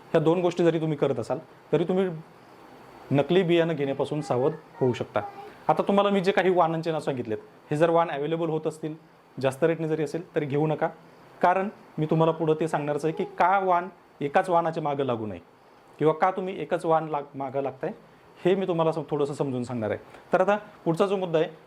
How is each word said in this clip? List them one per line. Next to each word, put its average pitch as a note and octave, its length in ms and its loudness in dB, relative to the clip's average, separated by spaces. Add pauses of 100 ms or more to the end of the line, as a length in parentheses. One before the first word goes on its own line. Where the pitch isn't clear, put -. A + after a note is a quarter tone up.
(100)
ह्या E3 100 4
दोन D#3+ 200 2
गोष्टी F3 240 0
जरी E3 160 2
तुम्ही D#3 180 -2
करत C#3 200 0
असाल C3 200 -4 (340)
तरी D3+ 120 2
तुम्ही F#3 240 0 (1000)
नकली C#3+ 320 4
बियाणं E3+ 320 2
घेण्यापासून C#3 460 -2
सावध C#3 320 0 (280)
होऊ C3 120 4
शकता. A2 280 -4 (480)
आता D#3 140 2
तुम्हाला G3+ 280 2
मी G3+ 100 2
जे F#3 120 2
काही F#3 180 2
वाणांचे E3 400 2
नाव D#3 100 -2
सांगितलेत, A#2+ 360 -4 (340)
हे D3+ 60 0
जर E3 140 4
वाण E3 200 2
अव्हेलेबल D#3+ 380 -4
होत D#3 180 -4
असतील, D#3 280 -6 (460)
जास्त C3 240 0
रेटने D#3+ 240 0
जरी D#3 140 -2
असेल D#3 320 -6
तरी D3 120 0
घेऊ C#3+ 200 0
नका, D#3 220 0 (540)
कारण F#3+ 260 2 (300)
मी D#3 80 0
तुम्हाला D#3+ 260 4
पुढं D#3+ 280 0
ते E3 80 -2
सांगणारच D3 360 -4
आहे D#3+ 100 -2
की F#3 100 -6
का F#3 340 2
वाण, F3+ 300 0 (320)
एकाच F3+ 300 0
वाणाच्या E3 320 0
मागं C#3+ 220 -2
लागू A#2 220 -4
नये F#2 120 -10 (600)
किंवा D#3 160 2
का F#3+ 160 2
तुम्ही F#3 320 -6
एकच E3 220 -4
वाण D#3+ 240 2
लाग-, C#3+ 300 -8
मागं C3+ 220 -4
लागताय, C#3 300 -6 (540)
हे F3+ 100 4
मी F#3+ 120 0
तुम्हाला E3 260 0
सम-, D#3 180 -6
थोडंसं D3 240 -2
समजून C3 300 -4
सांगणार A#2 260 -4
आहे. G2+ 80 -2 (340)
तर F3+ 80 4
आता G3 160 2
पुढचा G3+ 500 -2
जो G3 100 0
मुद्दा F3 220 -2
आहे E3 100 2 (180)